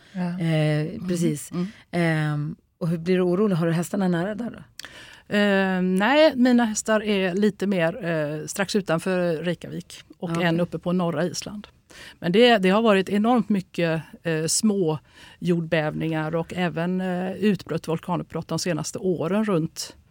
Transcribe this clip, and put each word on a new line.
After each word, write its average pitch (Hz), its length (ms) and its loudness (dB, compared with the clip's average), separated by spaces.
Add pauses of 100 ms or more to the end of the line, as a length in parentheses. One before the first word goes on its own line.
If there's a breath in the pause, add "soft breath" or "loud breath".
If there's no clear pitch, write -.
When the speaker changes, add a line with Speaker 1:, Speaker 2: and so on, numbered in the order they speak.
(120)
Speaker 1:
Ja. 185 100 -8
Speaker 2:
Eh, 175 180 -4
Speaker 3:
Mm, 156 680 0
Speaker 2:
precis. 170 440 -2
Speaker 3:
mm. 180 160 -4 (240 loud breath)
Speaker 2:
Ehm, 156 640 0 (220)
och 175 100 -4
hur 170 100 0
blir 165 180 0
du 180 60 4
orolig? 185 340 2
Har 165 120 0
du 165 60 0
hästarna 185 340 -2
nära 180 280 0
där 233 160 -8
då? - 80 -16 (760 loud breath)
Speaker 3:
Eh, 196 460 2
nej, 214 540 4
mina 247 300 4
hästar 214 380 0
är 190 300 0
lite 196 340 0
mer, 170 380 0
eh, 156 420 -2
strax - 280 -4
utanför 180 600 0
Reykjavik 160 680 -8 (180)
och 180 120 -6
Speaker 2:
Ja, 170 100 -2
Speaker 3:
en 170 140 2
Speaker 2:
okej. 170 80 0
Speaker 3:
uppe 170 160 -4
på 175 140 -4
norra 170 320 0
Island. - 420 -10 (520 loud breath)
Men 175 120 -2
det, 233 260 8
det 185 120 4
har 202 120 4
varit 196 280 4
enormt 220 400 2
mycket, 170 520 -2 (220)
eh, 160 220 -2
små 175 540 0 (400 soft breath)
jordbävningar 160 960 0
och 165 200 -4
även, 175 460 -2
eh, 185 300 -4
utbrott 185 560 -2
vulkanutbrott 165 600 -6
de 165 120 -4
senaste - 400 -4
åren 185 460 -2
runt 165 500 -2 (160)